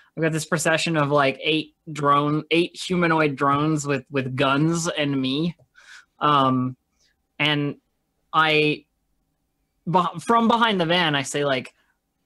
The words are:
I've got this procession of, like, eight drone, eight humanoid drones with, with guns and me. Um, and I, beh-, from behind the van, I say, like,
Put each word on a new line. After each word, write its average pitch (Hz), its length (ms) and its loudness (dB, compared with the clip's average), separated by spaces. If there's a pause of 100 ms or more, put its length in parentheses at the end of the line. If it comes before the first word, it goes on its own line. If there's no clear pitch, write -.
(160)
I've 156 60 -6
got 160 100 0
this 156 140 -4
procession 165 520 0
of, 147 120 0
like, 139 320 2
eight 156 320 -2 (180)
drone, 147 600 0
eight 170 280 0
humanoid 160 560 0
drones 143 520 0
with, 139 240 -2
with 135 240 -4
guns 151 520 0
and 143 320 -4
me. 139 380 -4 (640)
Um, 131 580 2 (640)
and 147 380 -2 (540)
I, 151 540 2 (1000)
beh-, 175 340 -2
from 233 260 2
behind 226 320 2
the 170 60 2
van, 165 300 0
I 139 80 -2
say, 143 200 -4
like, 131 300 -4 (520)